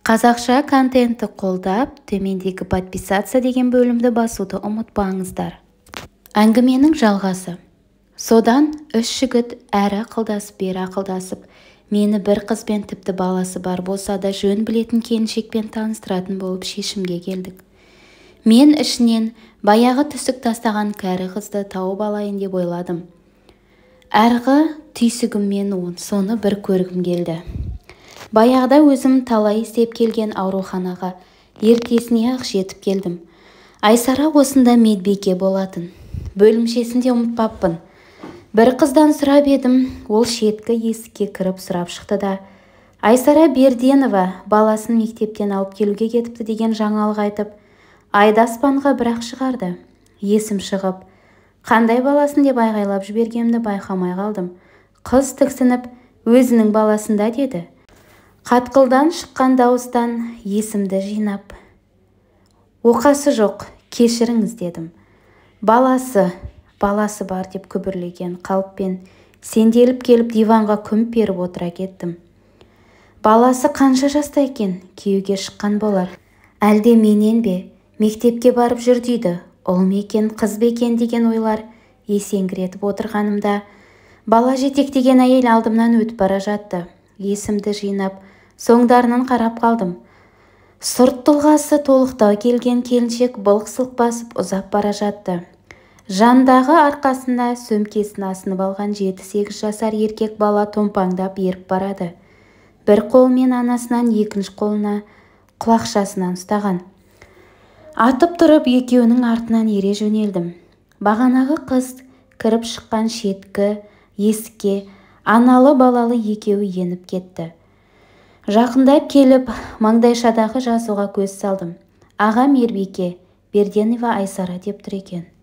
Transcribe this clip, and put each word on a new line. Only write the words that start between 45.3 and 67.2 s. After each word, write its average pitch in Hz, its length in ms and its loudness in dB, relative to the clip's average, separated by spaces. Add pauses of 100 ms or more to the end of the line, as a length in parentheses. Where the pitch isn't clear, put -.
алып 196 240 -6
келуге 208 320 -2
кетіпті», — 233 400 -4
деген 220 240 -2
жаңалық 214 540 -2
айтып, 208 260 -8 (560)
айды 214 320 4
аспанға 277 560 0
бір-ақ 233 240 -2
шығарды. 254 540 -6 (440)
Есім 208 380 -2
шығып, 190 480 -6 (560)
«Қандай 233 400 2
баласын?» 285 400 2
деп 269 160 2
айғайлап 202 480 -2
жібергенімді 233 560 -2
байқамай 190 560 -4
қалдым. 196 320 -6 (560)
Қыз 269 320 2
тіксініп, 247 480 0 (400)
«Өзінің 233 480 4
баласында», — 214 640 0
деді. 262 300 -4 (800)
Қатқылдан 262 640 2
шыққан 262 480 -2
дауыстан 240 760 0 (100)
есімді 202 560 -4
жинап, 208 480 -6 (1400)
«Оқасы 277 480 2
жоқ, 214 300 -2 (260)
кешіріңіз», — 233 720 0
дедім. 170 320 -10 (680)
«Баласы, 233 720 2 (480)
баласы 208 480 -2